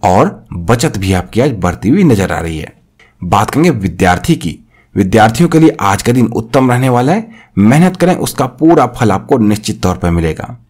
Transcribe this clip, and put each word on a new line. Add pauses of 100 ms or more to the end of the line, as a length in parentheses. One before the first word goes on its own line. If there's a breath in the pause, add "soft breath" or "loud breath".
और
बचत
भी
आपकी
आज
बढ़ती
हुई
नजर
आ
रही
है। (480 soft breath)
बात
करेंगे
विद्यार्थी
की। (380 soft breath)
विद्यार्थियों
के
लिए
आज
का
दिन
उत्तम
रहने
वाला
है। (280 loud breath)
मेहनत
करें,
उसका
पूरा
फल
आपको
निश्चित
तौर
पर
मिलेगा। (140)